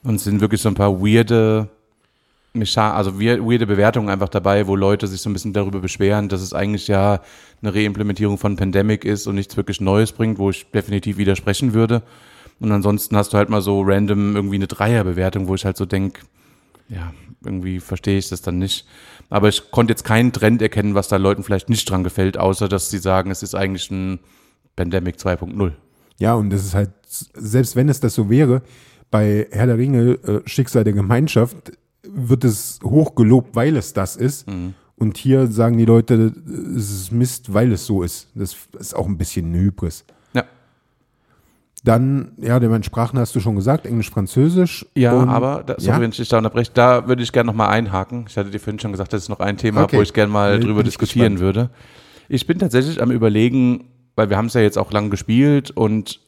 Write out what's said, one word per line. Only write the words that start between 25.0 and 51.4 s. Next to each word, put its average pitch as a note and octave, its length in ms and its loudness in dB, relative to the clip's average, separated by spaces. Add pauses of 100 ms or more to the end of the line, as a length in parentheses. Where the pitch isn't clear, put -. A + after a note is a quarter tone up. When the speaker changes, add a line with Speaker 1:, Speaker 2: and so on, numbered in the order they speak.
Speaker 1:
zwei F2+ 160 -2
Punkt F2+ 220 -10
null. F#2 180 -2 (440)
Speaker 2:
Ja, A2 160 2
und G#2 160 0
das G2 120 -2
ist F#2 120 -6
halt, G2 160 0 (160)
selbst A2 680 -4
wenn C3 140 2
es C3+ 100 0
das A2+ 140 0
so G#2+ 160 0
wäre, B2+ 320 4 (480)
bei G#2+ 420 2
Herr G#2 140 0
der A#2 120 2
Ringe, B2 340 2 (120)
äh, G#2 220 -2
Schicksal A#2+ 380 0
der G#2 100 2
Gemeinschaft, A#2 800 0 (320)
wird B2+ 400 0
es - 400 -2
hochgelobt, B2 720 4
weil C#3 220 2
es - 160 -6
das G2 240 -4
ist. C3+ 300 -4
Speaker 1:
Mhm. F#2 260 -8 (220)
Speaker 2:
Und A2 220 -2
hier C3 300 2
sagen A#2 300 2
die A2+ 80 4
Leute, A2+ 480 4 (120)
es - 460 -6
ist F#2 200 -8
Mist, A#2+ 420 -2
weil A#2 180 4
es G2 140 -4
so G2 180 0
ist. - 320 -8
Das G2 200 -8 (220)
ist - 180 -14
auch F2 120 -4
ein F#2+ 100 -4
bisschen E2+ 300 -6
eine E2+ 120 -2
Hybris. F#2+ 440 -2 (300)
Speaker 1:
Ja. - 100 0 (1400)
Speaker 2:
Dann, C3 540 2
ja, A#2+ 200 2
der, A#2 100 2
meine A2 140 2
Sprachen A#2 360 -4
hast A#2 160 -2
du - 40 0
schon G#2 160 -2
gesagt, A#2+ 300 0
Englisch, A2 260 -2
Französisch. D#3+ 720 0 (100)
Speaker 1:
Ja, B2 180 4
Speaker 2:
Und B2+ 160 4
Speaker 1:
aber, B2+ 360 0
da, A#2+ 120 -6
sorry, - 180 0
Speaker 2:
ja? A#2 60 2
Speaker 1:
wenn A2+ 100 0
ich - 60 -12
dich A#2+ 120 -6
da A#2 80 4
unterbreche, A2+ 360 0
da B2 340 4
würde B2 160 0
ich A2+ 80 -6
gerne A#2 160 2
nochmal G#2+ 220 0
einhaken. G#2+ 580 -2
Ich - 100 -8
hatte G2+ 120 -4
dir G2+ 100 -8
vorhin G#2+ 200 -8
schon G#2 120 -6
gesagt, F#2+ 220 -6
das G2+ 100 -4
ist - 60 -14
noch G2+ 100 -8
ein G2+ 180 -4
Thema, G#2 260 2
Speaker 2:
Okay. B2 140 2
Speaker 1:
wo G#2 40 6
ich G2+ 120 0
gerne G#2 180 2
mal G2+ 260 2
Speaker 2:
Nee, A#2 80 2
Speaker 1:
drüber G#2+ 140 0
Speaker 2:
bin G#2 80 2
ich - 100 -6
Speaker 1:
diskutieren A2+ 380 2
Speaker 2:
gespannt. F#2 200 0